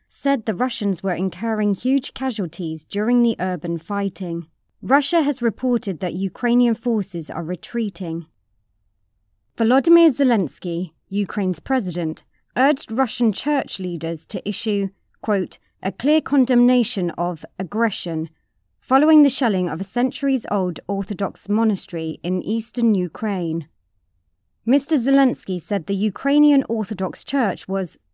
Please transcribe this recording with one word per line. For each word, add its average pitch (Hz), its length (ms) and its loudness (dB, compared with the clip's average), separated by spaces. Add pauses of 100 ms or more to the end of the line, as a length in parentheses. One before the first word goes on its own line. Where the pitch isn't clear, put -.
said 277 380 -2
the 175 80 0
Russians 202 460 -2
were 190 140 -2
incurring 208 600 0
huge 262 360 0
casualties 180 720 -6
during 226 380 2
the 233 160 2
urban 175 400 -4
fighting. 190 720 -6 (340)
Russia 285 400 2
has 277 200 -2
reported 226 580 -2
that 185 140 -4
Ukrainian 233 600 2
forces 214 560 -2
are 165 140 -6
retreating. 180 840 -6 (1300)
Volodymyr 285 540 6
Zelensky, 190 840 0 (140)
Ukraine's 190 520 -2
president, 175 640 -4 (320)
urged 277 340 2
Russian 233 420 0
church - 460 -2
leaders 170 480 -4
to - 220 -8
issue, 202 400 -2 (340)
quote, 202 380 -2 (240)
"a 190 80 -2
clear 302 280 2
condemnation 247 920 2
of 175 340 -4 (160)
aggression," 180 680 -2 (520)
following 302 420 6
the 285 80 6
shelling 190 380 0
of 165 120 -4
a 190 40 -4
centuries-old 233 1040 -2
Orthodox 196 600 -6
monastery 196 760 -2
in 185 180 -2
eastern 226 540 0
Ukraine. 180 720 -4 (1000)
Mister 277 280 4
Zelensky 254 640 2
said 196 260 -4
the 202 80 -2
Ukrainian 277 720 4
Orthodox 196 540 -4
Church - 460 -2
was, 190 300 -4 (160)